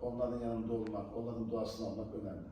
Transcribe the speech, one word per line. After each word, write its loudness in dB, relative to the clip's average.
onların 2
yanında 2
olmak, 0
onların 0
duasını 0
almak -4
önemli. -4